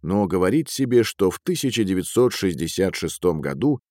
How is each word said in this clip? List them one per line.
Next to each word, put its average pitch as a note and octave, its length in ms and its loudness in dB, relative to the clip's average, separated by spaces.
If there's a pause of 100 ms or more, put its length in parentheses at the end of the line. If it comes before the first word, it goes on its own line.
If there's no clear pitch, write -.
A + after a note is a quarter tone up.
но G2 260 0
говорит F#2+ 420 2
себе, B2 340 2
что F#2+ 280 0
в - 80 -10
тысяча B2+ 440 -2
девятьсот F#2+ 500 2
шестьдесят F2 640 -2
шестом D#2+ 460 -2
году D#2+ 500 -2